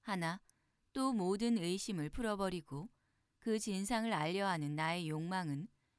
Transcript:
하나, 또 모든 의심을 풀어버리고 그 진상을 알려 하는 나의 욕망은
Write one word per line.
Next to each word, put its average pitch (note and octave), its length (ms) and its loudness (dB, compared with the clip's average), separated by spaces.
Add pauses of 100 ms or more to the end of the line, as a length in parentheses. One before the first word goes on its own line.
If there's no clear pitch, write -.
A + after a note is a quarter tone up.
하나, F3+ 380 -2 (520)
또 C4+ 200 2
모든 G#3 460 4
의심을 E3+ 520 -2
풀어버리고 F#3+ 800 -2 (500)
그 A3 200 2
진상을 G#3+ 540 0
알려 F3+ 340 2
하는 D3+ 280 0
나의 D#3+ 340 0
욕망은 D#3+ 600 -2 (300)